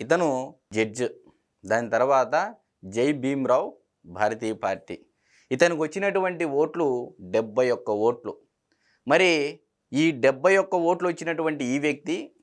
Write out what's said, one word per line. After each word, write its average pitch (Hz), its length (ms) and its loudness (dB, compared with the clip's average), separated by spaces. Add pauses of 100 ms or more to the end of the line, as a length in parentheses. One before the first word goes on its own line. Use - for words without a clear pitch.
ఇతను 143 540 0 (180)
జడ్జ్, 110 340 0 (580)
దాని 113 240 -2
తర్వాత 131 680 0 (280)
జై 117 280 0
భీమ్రావ్ 135 600 0 (320)
భారతీయ 110 480 -2
పార్టీ. 95 520 -8 (460)
ఇతనికి 160 300 2
వచ్చినటువంటి 185 640 -2
ఓట్లు 143 760 -2
డెబ్బై 110 480 0
ఒక్క 113 220 -2
ఓట్లు. 107 460 0 (680)
మరి 160 520 2 (340)
ఈ 156 180 2
డెబ్బై 135 460 4
ఒక్క 190 180 0
ఓట్లు 175 320 0
వచ్చినటువంటి 160 560 -4
ఈ 127 160 0
వ్యక్తి 151 640 -4